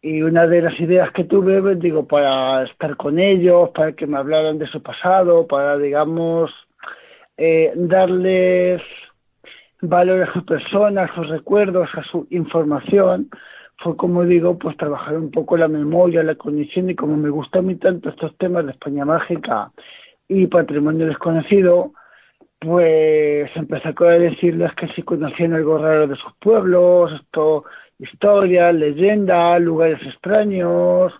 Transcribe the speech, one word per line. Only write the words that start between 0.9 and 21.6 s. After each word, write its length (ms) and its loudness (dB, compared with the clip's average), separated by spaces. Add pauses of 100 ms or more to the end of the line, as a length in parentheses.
que 120 -4
tuve, 380 2
pues, 180 0
digo, 260 -2
para 580 0
estar 320 -8
con 220 -4
ellos, 560 4
para 180 -2
que 140 -8
me 120 -4
hablaran 400 -2
de 100 -8
su 140 -12
pasado, 640 2
para, 320 0
digamos, 720 -2 (880)
eh, 360 2
darles 1080 0 (1000)
valor 480 2
a 60 -10
su 100 -6
persona, 580 -2
a 120 -6
sus 160 -8
recuerdos, 640 0
a 100 -10
su 240 -8
información, 1000 0 (480)
fue, 180 -6
como 280 0
digo, 340 2
pues 180 -8
trabajar 400 -6
un 140 -6
poco 260 -2
la 120 2
memoria, 540 2
la 120 -2
conexión, 560 -6
y 40 -6
como 220 -4
me 140 -2
gusta 300 -4
a 20 -4
mí 140 -4
tanto 340 -2
estos 260 -12
temas 300 -4
de 60 -10
España 340 -8
mágica 680 -4 (560)
y 200 2
patrimonio 580 0
desconocido, 840 2 (680)